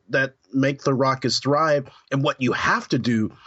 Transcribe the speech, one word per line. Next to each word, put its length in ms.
that 240
make 300
the 120
Rockets 440
thrive 500
and 120
what 180
you 120
have 360
to 80
do, 340